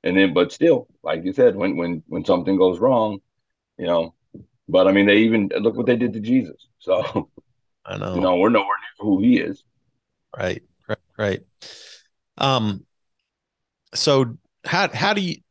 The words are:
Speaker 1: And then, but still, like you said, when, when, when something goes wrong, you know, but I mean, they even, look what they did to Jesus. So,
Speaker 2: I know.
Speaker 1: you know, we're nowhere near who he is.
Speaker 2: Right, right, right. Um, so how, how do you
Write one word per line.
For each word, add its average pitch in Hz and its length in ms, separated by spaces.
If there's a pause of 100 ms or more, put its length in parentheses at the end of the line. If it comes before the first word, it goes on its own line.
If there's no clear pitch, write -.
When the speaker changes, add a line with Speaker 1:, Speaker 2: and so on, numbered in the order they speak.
Speaker 1:
And 90 140
then, 95 180
but 90 180
still, - 360 (140)
like 82 220
you 92 80
said, 120 240
when, 95 200
when, 85 320
when - 160
something 92 320
goes 92 240
wrong, 110 400 (580)
you 87 80
know, 82 280 (540)
but - 200
I 95 40
mean, 101 140
they 101 120
even, 110 300 (120)
look 107 160
what 117 100
they 120 100
did 113 180
to 113 60
Jesus. 113 460 (140)
So, - 500 (560)
Speaker 2:
I 95 100
know. 95 200
Speaker 1:
you 92 40
know, 92 160
we're 98 140
nowhere 113 160
near - 400
who 98 140
he 117 180
is. 87 240 (760)
Speaker 2:
Right, 92 260 (240)
right, 107 120 (180)
right. 101 240 (960)
Um, 110 480 (1120)
so 135 420 (300)
how, 185 240
how 214 240
do 202 80
you 175 140 (140)